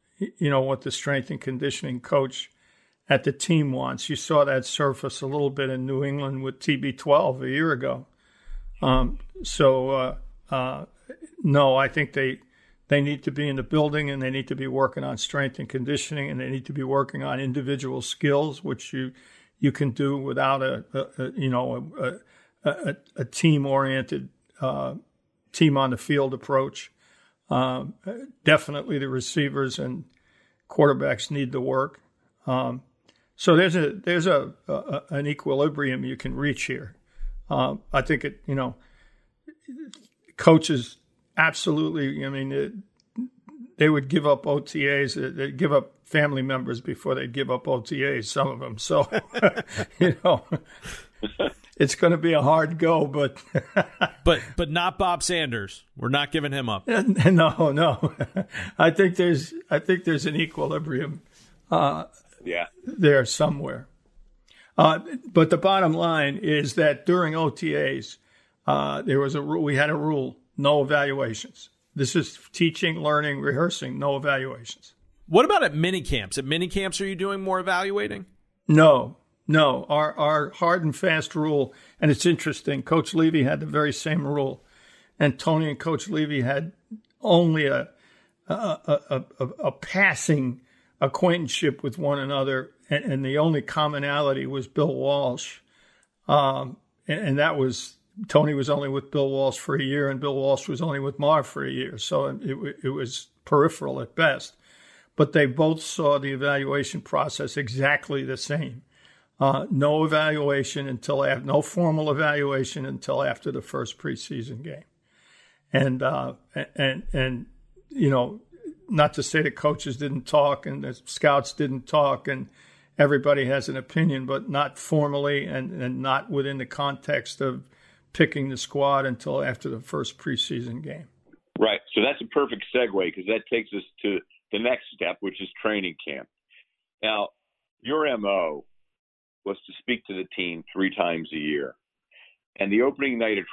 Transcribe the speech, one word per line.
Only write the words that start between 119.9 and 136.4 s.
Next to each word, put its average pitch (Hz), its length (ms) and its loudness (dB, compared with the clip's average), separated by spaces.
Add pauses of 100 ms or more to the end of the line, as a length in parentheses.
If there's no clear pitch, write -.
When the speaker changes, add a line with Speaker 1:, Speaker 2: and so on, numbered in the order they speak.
Speaker 1:
didn't 139 300 -6
talk 143 380 2
and 139 180 -8
the 127 220 -10
scouts 139 480 2
didn't 135 340 -4
talk 143 400 2
and 135 200 -6 (500)
everybody 139 480 4
has 131 240 0
an 135 80 -6
opinion, 139 480 0
but 139 240 -4
not 143 280 -2
formally 143 680 0
and, 131 260 -6 (100)
and 127 200 -4
not 135 280 0
within 139 280 -2
the 127 80 -8
context 139 760 -4
of 135 220 -4 (480)
picking 143 380 0
the 131 80 -8
squad 139 480 0
until 135 380 -4
after 131 260 -6
the 120 100 -8
first - 380 -8
preseason 123 640 -6
game. 147 240 -12 (500)
Speaker 3:
Right. 107 220 2 (160)
So 107 60 2
that's 135 200 0
a 117 40 -10
perfect 117 400 -2 (100)
segue 98 400 0
'cause 90 120 -12
that 110 240 -2
takes 113 220 -2
us 98 100 -6 (200)
to 98 160 0 (320)
the 101 80 -4
next 120 240 -2 (100)
step, 87 280 -4
which 98 200 -8
is 92 80 -10 (100)
training 98 360 -2 (100)
camp. 69 220 -10 (760)